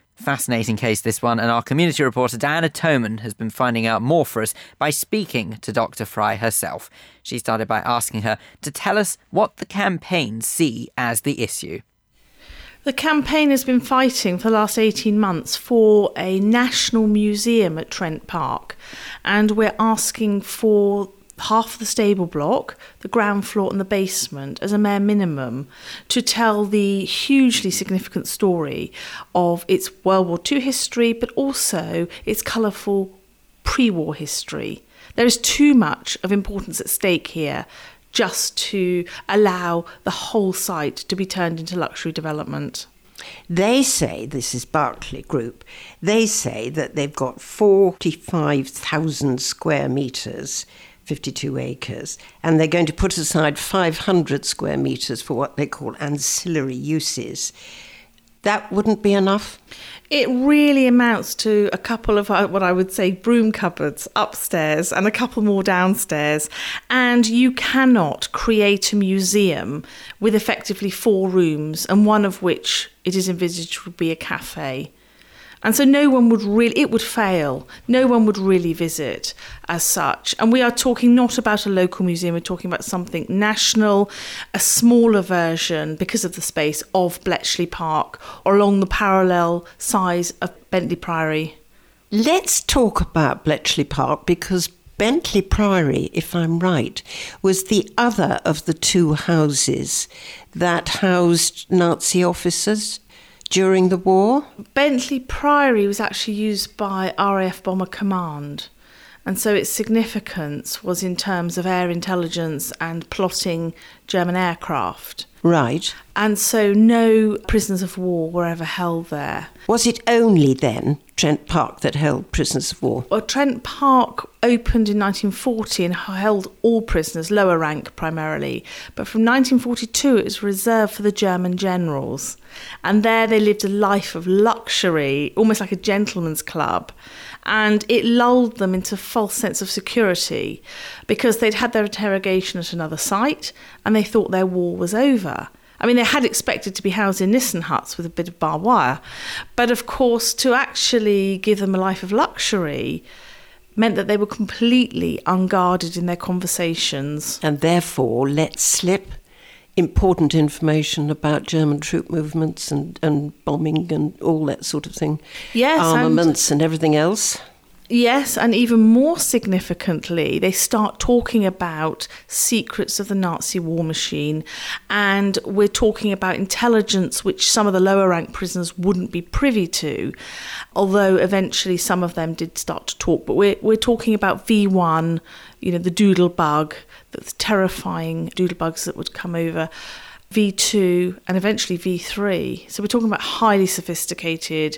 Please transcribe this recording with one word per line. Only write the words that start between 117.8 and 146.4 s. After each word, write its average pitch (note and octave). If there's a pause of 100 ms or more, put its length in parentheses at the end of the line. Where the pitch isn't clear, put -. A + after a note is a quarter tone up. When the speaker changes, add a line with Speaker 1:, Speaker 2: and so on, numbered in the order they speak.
Speaker 2:
of F3+
war F3
were F3
ever E3+
held E3+
there. D3 (200)
Speaker 3:
Was A#3
it A#3
only G#3+
then C3+ (160)
Trent D3+
Park -
that -
held D3
prisoners -
of -
war? B2
Speaker 2:
Well, A3
Trent C#4
Park - (140)
opened A#3
in G#3
nineteen G3+
forty A3
and F3
held G3
all A3+
prisoners, D#3+
lower F#3+
rank D3+
primarily. D#3 (300)
But -
from A3
nineteen B3+
forty-two, A#3+
it -
was -
reserved G#3
for G3+
the G#3
German F3+
generals. D#3+ (480)
And G#3
there A3+
they A3
lived G#3
a G3
life G3+
of E3
luxury, E3+
almost A3
like F#3
a F#3
gentleman's G3
club. - (520)
And G#3+
it A#3
lulled A#3+
them F#3
into F#3
a -
false G#3
sense -
of F#3+
security - (460)
because A3
they'd A3
had A#3
their G#3+
interrogation F#3+
at E3+
another D#3+
site A3+ (320)
and G#3+
they G#3
thought G#3
their F#3
war F3+
was F3+
over. A3+ (320)
I -
mean, A#3+
they A#3+
had B3
expected -